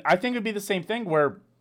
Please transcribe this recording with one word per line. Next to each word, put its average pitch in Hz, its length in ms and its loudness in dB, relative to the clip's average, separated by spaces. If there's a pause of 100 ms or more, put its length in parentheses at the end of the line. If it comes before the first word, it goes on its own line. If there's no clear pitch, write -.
I 160 100 4
think 247 180 -2
it 240 40 -2
would 214 60 -4
be 220 80 -2
the 208 80 -4
same 196 240 -4
thing 226 220 -4
where 151 360 2 (200)